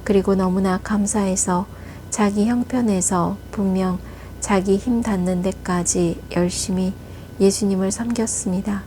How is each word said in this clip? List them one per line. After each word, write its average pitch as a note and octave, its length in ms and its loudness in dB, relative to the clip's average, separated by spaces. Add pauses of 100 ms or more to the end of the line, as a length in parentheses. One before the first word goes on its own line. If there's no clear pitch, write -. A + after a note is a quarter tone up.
그리고 G3 320 4
너무나 F#3 420 2
감사해서 G3 880 0 (440)
자기 G#3 360 2
형편에서 G3+ 920 2 (140)
분명 F#3 480 0 (400)
자기 G3 380 2
힘 A#3 260 0
닿는 F#3 400 0
데까지 F3+ 760 0 (160)
열심히 F#3 580 0 (460)
예수님을 G3 500 2
섬겼습니다. G#3 960 -2